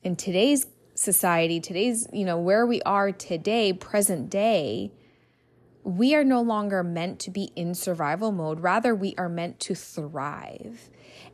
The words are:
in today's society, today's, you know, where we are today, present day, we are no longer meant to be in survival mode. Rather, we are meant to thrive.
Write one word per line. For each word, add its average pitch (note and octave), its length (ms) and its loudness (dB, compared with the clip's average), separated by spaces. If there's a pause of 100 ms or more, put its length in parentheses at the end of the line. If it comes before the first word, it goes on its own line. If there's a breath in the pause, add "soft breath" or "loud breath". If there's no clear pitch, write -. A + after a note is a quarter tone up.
in F3+ 120 0
today's A#3 500 2 (300)
society, E3+ 640 2
today's, A3 520 -2
you G3+ 140 -2
know, E3+ 140 0
where G3 260 4
we A#3+ 160 0
are G3+ 300 2
today, G3 600 0
present F#3+ 580 -2
day, G3 640 0 (920 soft breath)
we A3 320 2
are D4+ 80 6
no C4 180 4
longer G#3 400 0
meant F3 380 -4
to - 100 -10
be G3 260 -6
in F3 200 -4
survival F3 560 -2
mode. D#3+ 300 -4
Rather, A3 340 4
we G3 220 -2
are F3+ 120 -2
meant E3+ 300 -6
to - 160 -4
thrive. D3+ 1120 -10 (440 loud breath)